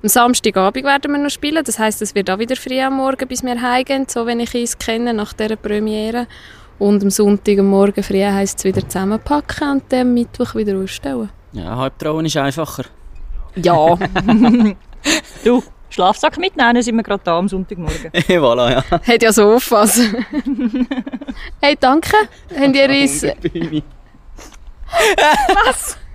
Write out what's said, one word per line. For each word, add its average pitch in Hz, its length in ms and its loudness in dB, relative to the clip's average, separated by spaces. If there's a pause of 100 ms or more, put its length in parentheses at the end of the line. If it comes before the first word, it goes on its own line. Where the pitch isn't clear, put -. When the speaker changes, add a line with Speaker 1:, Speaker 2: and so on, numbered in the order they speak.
Speaker 1:
Am 214 60 0
Samstagabend 240 760 2
werden 277 260 0
wir 285 60 0
noch 285 140 -2
spielen. 302 340 -4
Das 226 140 -6
heisst, 220 240 -2
es 202 100 -8
wird 190 160 -2
auch 190 80 -2
wieder 233 180 -4
früh 262 240 -6
am 269 180 0
Morgen, 262 300 -2
bis 247 140 -8
wir 247 180 -4
heimgehen, 254 480 -2
so 233 200 -4
wenn 233 120 -2
ich 233 140 -6
es 240 240 -4
kenne, 233 380 -2
nach 208 180 -4
dieser 214 220 -4
Premiere. 214 720 -4 (500)
Und 202 240 2
am 196 80 2
Sonntag 202 480 2
am 196 120 4
Morgen 196 340 4
früh 196 200 0
heisst 196 360 -2
es - 60 -10
wieder 190 220 0
zusammenpacken 220 840 -2
und 269 180 -2
dann 254 120 2
am 247 120 2
Mittwoch 240 400 -2
wieder 208 240 -2
ausstellen. 220 520 -6 (240)
Speaker 2:
Ja, 98 220 -8
Halbtrauen 151 520 -4
ist 151 100 -2
einfacher. 139 460 -4 (720)
Speaker 1:
Ja. 170 480 4
Speaker 3:
<laughs> 220 1400 0
Du. 240 200 4 (260)
Schlafsack 214 480 0
mitnehmen, 285 380 2
dann 240 80 2
sind 226 120 -2
wir 226 80 0
gerade 202 200 -4
da 170 140 0
am 190 100 0
Sonntagmorgen. 175 640 -6
Speaker 2:
<laughs> - 20 -16
Voilà, 127 580 2
ja. 123 200 0
Speaker 1:
Hat 233 320 2
ja 226 80 6
so 208 220 6
aufpassen. 226 800 2
Speaker 3:
<laughs> 254 560 -2 (760)
Speaker 1:
Hey, 294 180 2
danke. 277 360 2 (420)
Habt 269 180 2
ihr 277 140 4
uns 277 340 0
Speaker 2:
Unter - 120 -2
der 165 140 -6
Bühne. 160 340 -4 (1800)
Speaker 1:
Was? - 320 -2 (180)